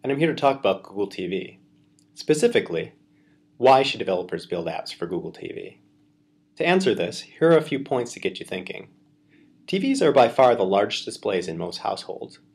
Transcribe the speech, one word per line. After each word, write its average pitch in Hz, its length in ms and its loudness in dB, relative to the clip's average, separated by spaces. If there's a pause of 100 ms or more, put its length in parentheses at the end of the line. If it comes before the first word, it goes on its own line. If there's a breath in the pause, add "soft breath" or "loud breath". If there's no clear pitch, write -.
and 131 100 -4
I'm 139 60 0
here 160 160 2
to - 20 -4
talk 139 220 2
about 95 260 0
Google 98 240 -6
T 90 200 -8
V. 95 320 -8 (540)
Specifically, 151 800 0 (640 soft breath)
why 131 260 6
should - 160 -4
developers 90 460 -4
build 85 220 -6
apps - 260 -8
for - 120 -6
Google 85 260 -6
T 85 160 -14
V? 87 320 -14 (760)
To 151 80 -2
answer 175 300 4
this, - 260 -4
here - 300 2
are 160 60 8
a 151 40 6
few 139 180 -4
points 123 340 -4
to 98 60 -14
get 95 200 -6
you 90 60 -12
thinking. - 440 -10 (760 soft breath)
T 196 120 0
Vs 269 220 0
are 156 100 6
by 127 180 8
far 123 260 6
the 98 80 0
largest 98 420 0
displays 95 420 -4
in 82 100 -8
most 85 220 -8
households - 600 -8 (160)